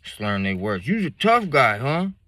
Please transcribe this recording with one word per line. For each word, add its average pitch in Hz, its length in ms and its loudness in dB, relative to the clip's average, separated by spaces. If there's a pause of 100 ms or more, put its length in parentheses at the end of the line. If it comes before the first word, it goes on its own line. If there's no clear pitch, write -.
slurring 104 400 -4
their 98 140 -2
words. 98 300 -4
You's 208 180 0
a 160 60 -4
tough 226 380 2
guy, 127 280 4
huh? 151 300 -2 (200)